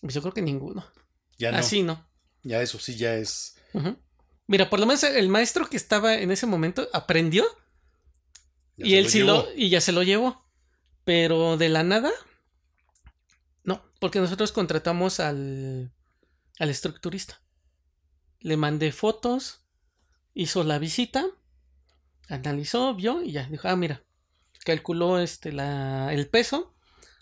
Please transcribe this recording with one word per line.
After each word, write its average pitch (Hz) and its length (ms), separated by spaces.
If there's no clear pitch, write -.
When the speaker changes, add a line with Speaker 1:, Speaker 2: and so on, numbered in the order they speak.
Speaker 1:
Pues 139 140
yo 247 60
creo 175 140
que 214 80
ninguno. 156 440
Speaker 2:
Ya 117 120
no. - 80
Speaker 1:
Así 180 240
no. 165 240
Speaker 2:
Ya 117 180
eso 117 160
sí 123 180
ya 117 200
es - 400
Speaker 1:
Ujú. 170 240
Mira, 196 240
por 202 80
lo 208 80
menos 269 160
el 269 260
maestro 233 400
que 269 100
estaba 214 360
en 202 160
ese 196 160
momento 180 460
aprendió 165 520
Speaker 2:
Ya - 100
Speaker 1:
y 208 40
Speaker 2:
se 190 80
Speaker 1:
él 190 60
Speaker 2:
lo - 60
Speaker 1:
sí 220 80
Speaker 2:
llevó. 202 140
Speaker 1:
lo, - 240
y 220 140
ya 175 100
se 180 120
lo 175 120
llevó. 220 400
Pero 165 520
de 160 140
la 160 120
nada, 220 300
no, 190 180
porque 190 220
nosotros 190 320
contratamos 175 680
al, 135 720
al 151 120
estructurista. - 680
Le 156 180
mandé 156 340
fotos, 240 720
hizo 180 300
la 151 140
visita, 240 460
analizó, 147 680
vio 226 280
y 196 100
ya 139 160
dijo, 156 200
"Ah, 180 80
mira", 160 280
calculó, 175 520
este, 165 340
la, 139 600
el 143 160
peso, 269 460